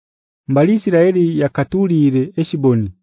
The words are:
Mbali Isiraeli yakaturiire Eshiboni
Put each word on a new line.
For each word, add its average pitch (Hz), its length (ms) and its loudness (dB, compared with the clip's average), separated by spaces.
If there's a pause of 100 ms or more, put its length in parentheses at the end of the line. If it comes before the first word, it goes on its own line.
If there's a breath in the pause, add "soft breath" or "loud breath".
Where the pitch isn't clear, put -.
(480)
Mbali 147 260 2
Isiraeli 180 680 0
yakaturiire 143 960 -2
Eshiboni 131 560 -2 (120)